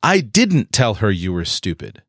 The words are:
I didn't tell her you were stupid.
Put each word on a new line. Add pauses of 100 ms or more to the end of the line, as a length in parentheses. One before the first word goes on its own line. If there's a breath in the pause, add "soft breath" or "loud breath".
I
didn't
tell
her
you
were
stupid.